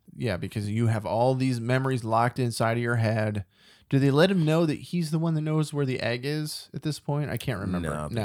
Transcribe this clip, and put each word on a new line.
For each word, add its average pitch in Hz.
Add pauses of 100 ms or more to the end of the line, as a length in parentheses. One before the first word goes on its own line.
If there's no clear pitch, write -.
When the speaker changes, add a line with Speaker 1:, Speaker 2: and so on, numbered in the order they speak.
(160)
Speaker 1:
Yeah, 107
because 104
you 113
have 113
all 117
these 127
memories 127
locked 113
inside 117
of 120
your 120
head. 107 (460)
Do 139
they 135
let 160
him 185
know 160
that 151
he's 160
the 160
one 165
that 151
knows 156
where 143
the 131
egg 120
is 151
at -
this 151
point? 147
I -
can't 117
remember. 90
Speaker 2:
No, 76
I 76
don't 76
Speaker 1:
No. 113